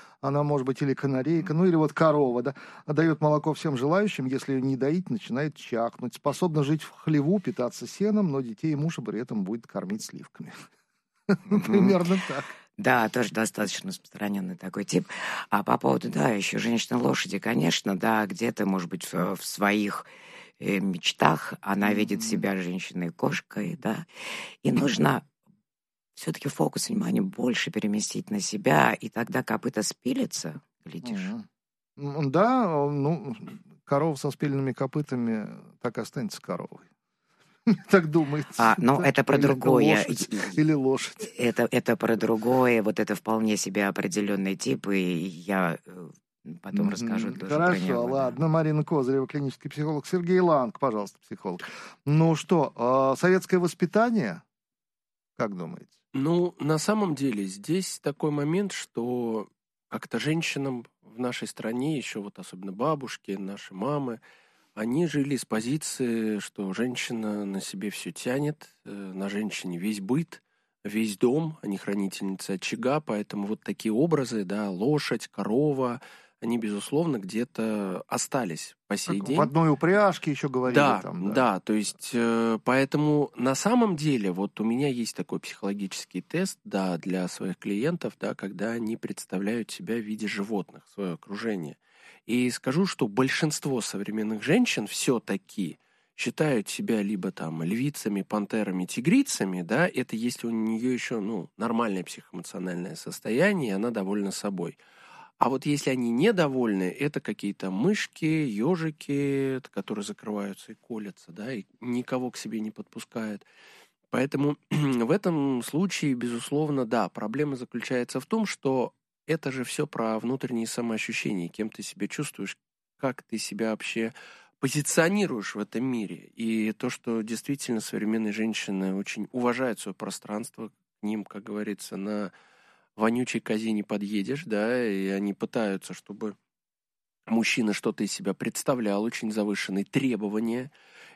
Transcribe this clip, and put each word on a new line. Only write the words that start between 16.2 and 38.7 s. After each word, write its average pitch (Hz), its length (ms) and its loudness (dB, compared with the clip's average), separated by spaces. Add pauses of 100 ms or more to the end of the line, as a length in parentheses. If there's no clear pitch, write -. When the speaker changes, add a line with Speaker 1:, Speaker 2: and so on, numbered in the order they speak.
Speaker 2:
еще 101 300 0
женщины-лошади, 117 800 0
конечно, 107 600 2
да, 110 260 2
где-то, 101 400 -2
может 95 240 0
быть, 92 240 -8
в, 92 220 0
в - 100 -10
своих, 101 600 0 (540)
э, 101 200 0
мечтах 98 840 2
она 101 320 2
видит 101 280 0
Speaker 1:
Мгм. - 20 -4
Speaker 2:
себя 98 340 0
женщиной-кошкой, 92 1200 -4
да. 113 300 -4 (560)
И 143 80 2
нужно 151 520 4 (920)
все-таки - 340 -6
фокус - 400 -2
внимания 185 320 0
больше - 500 -2
переместить - 600 -2
на 104 100 -2
себя, 123 520 4
и 110 160 -6
тогда 120 340 -2
копыта - 400 -2
спилится, - 760 -4 (240)
глядишь. 190 500 -6
Speaker 1:
Мгм. 113 140 -12 (480)
М, 143 340 -2
да, 175 580 4
ну, 143 460 0 (500)
корова 147 300 2
со 139 160 -4
спиленными 135 420 0
копытами 120 760 -2 (320)
так 120 160 -4
и 120 40 -4
останется 110 400 -6
коровой. - 440 -8 (640)
<laughs> - 160 -8
Мне - 240 4
так 175 200 8
думается. 147 520 2
Speaker 2:
А, 113 180 8